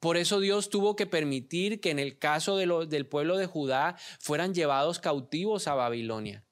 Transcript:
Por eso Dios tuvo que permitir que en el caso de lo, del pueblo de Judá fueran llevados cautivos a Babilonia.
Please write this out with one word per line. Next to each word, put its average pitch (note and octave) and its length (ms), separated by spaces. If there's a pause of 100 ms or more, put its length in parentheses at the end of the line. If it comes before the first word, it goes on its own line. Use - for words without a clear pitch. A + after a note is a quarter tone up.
Por E3+ 160
eso F3 240
Dios G3+ 280
tuvo G#3 280
que G#3 100
permitir E3+ 720
que F3 100
en D3 100
el C#3 180
caso D#3+ 380
de F#3+ 100
lo, E3+ 200
del D3+ 200
pueblo D#3 300
de F#3+ 100
Judá D#3 500 (220)
fueran E3 340
llevados D3+ 460
cautivos E3 720
a D3 60
Babilonia. A2+ 760